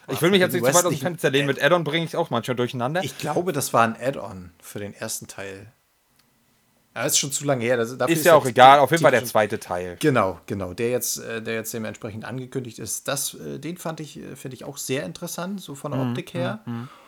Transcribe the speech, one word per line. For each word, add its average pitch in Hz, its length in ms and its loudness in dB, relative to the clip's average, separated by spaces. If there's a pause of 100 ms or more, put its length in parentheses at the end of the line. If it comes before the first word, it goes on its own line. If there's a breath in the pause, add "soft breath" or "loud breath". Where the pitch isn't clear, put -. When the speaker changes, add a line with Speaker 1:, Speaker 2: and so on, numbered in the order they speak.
Speaker 1:
War 139 100 -8
Speaker 2:
Ich - 60 -6
will 165 100 4
mich 196 80 6
jetzt 180 120 2
Speaker 1:
Forbidden - 20 -2
Speaker 2:
nicht 180 80 -2
zu 117 60 2
Speaker 1:
West 143 100 4
Speaker 2:
weit 175 80 6
aus 175 40 2
dem 156 40 2
Speaker 1:
nicht 143 120 -4
ein 180 80 -2
Speaker 2:
Fenster 156 180 -2
lehnen, 139 180 2
Speaker 1:
Add-, 135 60 -2
Speaker 2:
mit - 80 -2
Add-on 165 200 4
bringe 156 220 -2
ich - 100 -10
auch 160 140 -2
manchmal 120 260 -2
durcheinander. 127 480 -2
Speaker 1:
ich - 140 -8
glaube, 170 360 -2
das 139 200 -4
war 120 100 6
ein 113 160 2
Add-on 101 520 -8 (100)
für - 180 -14
den 101 140 -10
ersten 113 340 -10
Teil. 98 440 -14 (1200)
Ja, 120 100 -4
ist 151 120 0
schon 139 140 -2
zu 143 140 -6
lange 131 180 0
her. 123 140 2
Das, 117 200 -4
dafür 127 160 0
Speaker 2:
Ist 156 60 2
Speaker 1:
ist 147 60 0
Speaker 2:
ja 175 80 10
Speaker 1:
der 151 60 10
Speaker 2:
auch 127 60 2
egal, 131 340 10
auf 131 120 4
jeden 131 100 2
Fall 151 100 8
der 120 100 4
Speaker 1:
Titel 120 100 -8
Speaker 2:
zweite 107 280 2
Teil. 90 420 -6
Speaker 1:
Genau, 107 440 2
genau. 95 280 -6
Der 117 180 -2
jetzt, - 280 -4
äh, 117 220 -8
der 113 140 -6
jetzt 110 180 -8
dementsprechend 107 520 -10
angekündigt 123 540 -10
ist. - 280 -10
Das, 139 260 -6
äh, 147 260 -12
den 156 180 -10
fand 160 240 -10
ich, 147 160 -16
äh, - 180 -16
finde 131 200 -14
ich - 100 -18
auch 143 120 -14
sehr 139 280 -6
interessant, 180 560 -10
so 147 120 -16
von 143 180 -10
der 131 100 -4
Speaker 2:
Mhm, 123 80 -2
Speaker 1:
Optik 120 240 -8
her. 180 320 -6
Speaker 2:
mhm, 120 80 -8
mhm. 117 160 -10 (180 loud breath)